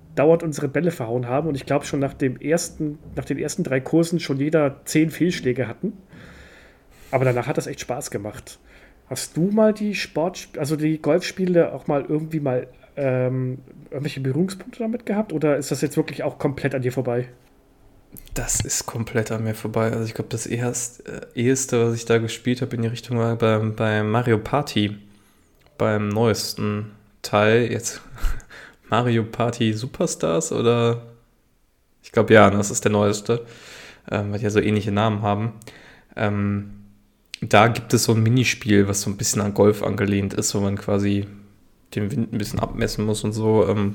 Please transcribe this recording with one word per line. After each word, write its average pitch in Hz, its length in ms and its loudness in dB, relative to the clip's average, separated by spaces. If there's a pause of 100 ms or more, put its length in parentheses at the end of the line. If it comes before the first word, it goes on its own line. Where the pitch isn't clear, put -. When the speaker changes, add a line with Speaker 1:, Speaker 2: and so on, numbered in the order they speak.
(160)
Speaker 1:
dauernd 165 280 6
unsere 147 240 -4
Bälle 175 240 0
verhauen 123 340 -4
haben 143 220 0
und 143 80 -2
ich 131 100 -10
glaub 143 180 0
schon 151 140 -4
nach 135 160 -2
dem 127 220 -2
ersten, 151 640 -2 (160)
nach 139 80 -4
den 139 120 -4
ersten 151 280 -4
drei 131 160 0
Kursen 165 400 2
schon 139 160 -4
jeder 147 480 0
zehn 156 260 2
Fehlschläge 131 560 -2
hatten. 175 260 -6 (1160)
Aber 131 140 2
danach 120 240 0
hat 156 100 -2
das - 80 -2
echt - 140 -8
Spaß - 320 -8
gemacht. - 480 -10 (480)
Hast - 280 -10
du 175 140 2
mal 214 240 4
die 208 220 -4
Sport-, - 600 -4
also 151 200 -2
die 156 260 0
Golfspiele 175 720 2
auch - 160 -8
mal 143 200 0
irgendwie 156 300 -2
mal, 127 300 0 (280)
ähm, 127 640 0 (320)
irgendwelche 139 300 -6
Berührungspunkte 175 580 -2
damit 226 260 -4
gehabt 208 280 -2
oder 151 240 2
ist 147 160 -4
das 131 80 -2
jetzt 147 160 -2
wirklich 151 260 -2
auch 139 160 -4
komplett 139 380 -2
an 131 60 -2
dir 127 100 -2
vorbei? 123 340 -2 (1080)
Speaker 2:
Das - 260 -2
ist - 260 -6
komplett 117 460 -4
an 110 100 -4
mir 110 120 -2
vorbei. 113 360 -2
Also 113 140 -2
ich 113 100 -6
glaub, - 160 -8
das 113 160 -6
erst-, - 640 -6
äh, 101 140 -12 (120)
eheste, 120 540 2
was 117 80 0
ich 117 80 -8
da 117 140 4
gespielt 113 440 -2
hab 120 100 -4
in 120 100 -4
die 113 60 0
Richtung 120 300 -4
war 117 160 0
beim, 110 400 2
beim 107 380 0
Mario 120 260 2
Party, 104 580 -2 (800)
beim 107 320 0
neuesten 104 840 0 (300)
Teil. 110 500 4
Jetzt - 340 -6
<laughs> - 840 -6
Mario 113 340 2
Party 117 480 0
Superstars 160 800 -2
oder? 117 500 2 (1040)
Ich - 80 -20
glaub, 110 180 2
ja, 107 200 10
das 101 200 0
ist - 140 -2
der 104 80 2
neueste, 104 520 0 (640)
ähm, 104 220 -2
weil 104 80 -4
die 110 60 -4
ja 104 60 0
so 104 100 2
ähnliche 104 320 2
Namen 104 300 0
haben. 107 320 0 (600)
Ähm, 101 560 -2 (680)
da 107 260 6
gibt - 260 -2
es 117 120 2
so 123 80 4
ein 110 100 4
Minispiel, 110 640 4
was 101 140 -2
so 104 100 -4
ein 98 60 -6
bisschen 104 260 0
an 101 120 -2
Golf 104 280 6
angelehnt 98 520 0
ist, - 200 -2
wo 104 60 0
man 101 160 0
quasi 101 500 0 (680)
den 101 160 -2
Wind 113 220 -2
ein 110 60 -2
bisschen - 220 -4
abmessen 110 440 -2
muss 107 200 -2
und 110 80 -2
so. 110 360 4
Ähm, 101 260 0